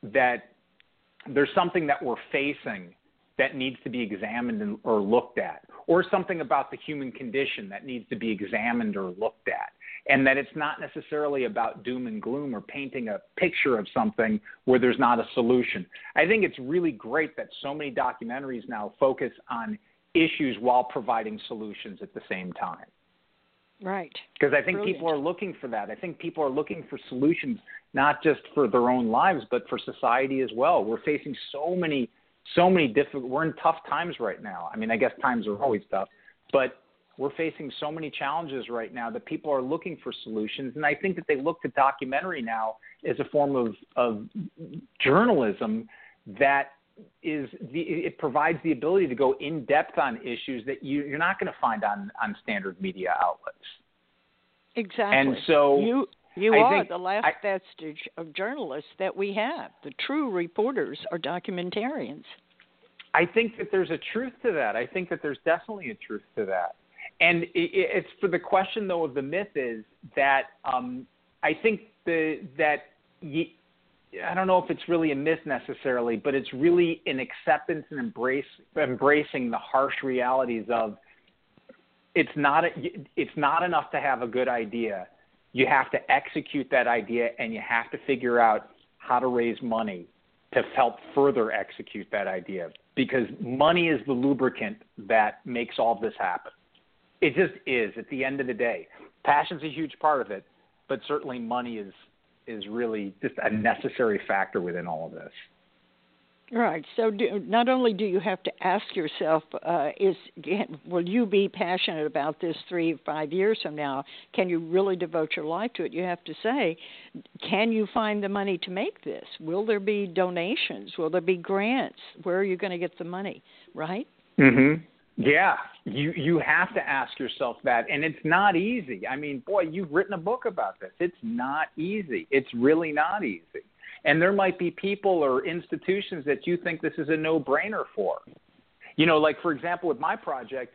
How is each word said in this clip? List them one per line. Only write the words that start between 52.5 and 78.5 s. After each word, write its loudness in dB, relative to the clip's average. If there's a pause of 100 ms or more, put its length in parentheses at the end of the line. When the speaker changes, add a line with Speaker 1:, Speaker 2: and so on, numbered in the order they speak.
Speaker 1:
media -2 (100)
outlets. -4 (1160)
Speaker 2:
Exactly. 2
Speaker 1:
And 4 (100)
so 6
Speaker 2:
You, 2 (280)
you 4
Speaker 1:
I 8
Speaker 2:
are 8
Speaker 1:
think 0
Speaker 2:
the -6
last -2
Speaker 1:
I 4 (100)
Speaker 2:
vestige -6 (160)
of -12
journalists -6 (100)
that -2
we -2
have. -4 (100)
The -12 (140)
true -2
reporters -2 (100)
are -4
documentarians. -6 (880)
Speaker 1:
I 4
think -2
that -6
there's 0
a -4 (120)
truth -4 (100)
to 2
that. 0
I -2
think -6
that -6
there's -4
definitely -2
a -10
truth -12 (120)
to -2
that. -2 (460)
And 4
it, -10
it, 0
it's -2 (120)
for 0
the 2
question, 0
though, 0
of -6
the -2
myth -4
is -4 (320)
that, 4 (180)
um, -4 (360)
I 2
think 0 (240)
the, 0 (160)
that 2 (340)
y-, -4 (720)
I -4
don't 2
know 6
if -12
it's -4
really 4
a 0
myth 0
necessarily, -2
but -2
it's -2
really 4
an -2
acceptance -2
and -8
embrace, -2 (300)